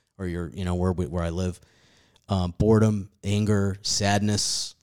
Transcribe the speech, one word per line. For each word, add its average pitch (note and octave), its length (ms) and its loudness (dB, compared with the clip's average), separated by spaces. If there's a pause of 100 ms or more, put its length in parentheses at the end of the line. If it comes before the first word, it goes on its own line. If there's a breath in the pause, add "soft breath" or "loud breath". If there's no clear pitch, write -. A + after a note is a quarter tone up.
(180)
or F#2+ 100 -8
your, F2 220 -6
you G2 160 -6
know, F2+ 100 0
where F2+ 160 0
we, F2+ 160 -2
where E2+ 160 -4
I E2+ 60 -2
live. F2+ 300 -4 (680 soft breath)
Um, F2+ 280 0
boredom, G#2+ 520 4 (140)
anger, G2+ 580 0
sadness, G2+ 1000 0